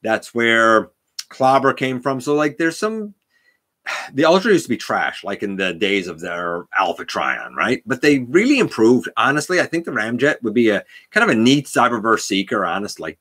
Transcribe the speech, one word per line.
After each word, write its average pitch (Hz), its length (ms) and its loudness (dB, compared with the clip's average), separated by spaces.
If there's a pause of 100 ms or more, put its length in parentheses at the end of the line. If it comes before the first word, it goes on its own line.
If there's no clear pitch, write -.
That's 110 320 -4
where 113 560 4 (400)
Clobber 131 440 2
came 127 280 -4
from. 135 200 -4
So, 143 120 -2
like, 151 240 -2
there's 165 200 -2
some 214 360 -6 (1000)
the 139 120 2
Ultra 190 260 4
used 180 140 2
to - 40 -16
be 110 80 0
trash, 92 460 -4
like, 95 200 -8
in 98 120 -6
the 95 180 -2
days 95 340 0
of 80 120 -12
their 87 460 -6 (120)
Alpha 92 280 -2
Trion, 64 500 -6
right? 98 300 -2
But 127 160 -4
they 147 180 4
really 196 400 2
improved. 123 580 4
Honestly, 143 420 0
I 139 60 2
think 170 200 -6
the 185 60 -8
Ramjet 123 520 -2
would 107 100 -2
be 117 160 4
a 98 140 0 (280)
kind 220 120 2
of 220 60 2
a 120 100 2
neat 139 260 4
Cyberverse 117 560 2
Seeker, 98 440 -2
honestly. 85 560 -6